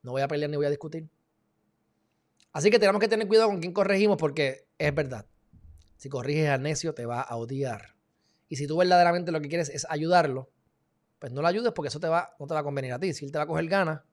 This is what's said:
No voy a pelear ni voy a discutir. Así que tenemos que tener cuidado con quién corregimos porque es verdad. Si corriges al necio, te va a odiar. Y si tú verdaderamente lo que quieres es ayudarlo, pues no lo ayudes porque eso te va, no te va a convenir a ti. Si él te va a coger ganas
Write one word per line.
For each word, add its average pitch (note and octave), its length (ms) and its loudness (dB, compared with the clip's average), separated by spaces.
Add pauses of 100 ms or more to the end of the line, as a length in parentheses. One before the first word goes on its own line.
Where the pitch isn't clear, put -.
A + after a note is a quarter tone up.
No B2 100 -10
voy C3+ 100 0
a C#3 60 -2
pelear D3 220 -2
ni D3+ 60 -4
voy C#3+ 100 0
a C#3+ 40 2
discutir. D#3 380 -8 (1400)
Así D3+ 180 2
que A#3 80 6
tenemos G3+ 220 4
que A3 80 2
tener G#3+ 200 0
cuidado A3 200 6
con G3 120 -2
quién E3+ 120 -6
corregimos G3 440 2
porque C#3+ 500 -2 (120)
es D3 160 0
verdad. C3 320 -4 (720)
Si - 120 -16
corriges C#3+ 400 0
al C3+ 140 2
necio, D3+ 320 -4
te A#2+ 120 -8
va A#2+ 140 -4
a A#2+ 160 -6
odiar. A#2+ 580 -6 (540)
Y - 80 -8
si C#3+ 100 -6
tú D3+ 100 -2
verdaderamente F3 540 6
lo D#3+ 100 0
que D3 80 -6
quieres D#3+ 200 -2
es C#3 200 -8
ayudarlo, D3+ 600 2 (680)
pues B2 140 -12
no C3+ 100 -4
lo E3 60 4
ayudes A3 240 0
porque D3 160 -6
eso D3 120 -8
te E3 80 -2
va, E3 300 0
no C#3+ 80 -12
te D3+ 80 -6
va D#3 60 0
a D3 40 -8
convenir C#3 280 -4
a B2 60 -6
ti. F3 140 -2
Si - 120 -10
él C#3+ 80 -10
te D#3 60 -4
va D3+ 60 0
a - 20 -4
coger D#3+ 220 -2
ganas D#3+ 320 0 (120)